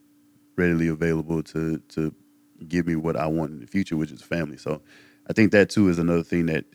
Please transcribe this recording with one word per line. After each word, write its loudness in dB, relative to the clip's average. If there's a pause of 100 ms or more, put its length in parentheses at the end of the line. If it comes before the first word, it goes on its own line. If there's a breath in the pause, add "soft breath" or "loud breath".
(580)
readily 2
available -2
to, -6 (120)
to -4 (540)
give -2
me 0
what -2
I -2
want -2
in -14
the -18
future, -4
which -2
is -20
family. -4
So -6 (480 soft breath)
I -4
think 4
that 6
too 4
is 2
another 2
thing 0
that -2